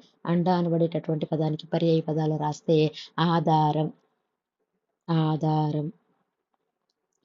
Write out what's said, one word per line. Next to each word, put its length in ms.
అండ 220
అనబడేటటువంటి 800
పదానికి 400
పర్యాయ 340
పదాలు 340
రాస్తే 580
ఆధారం, 760
ఆధారం, 840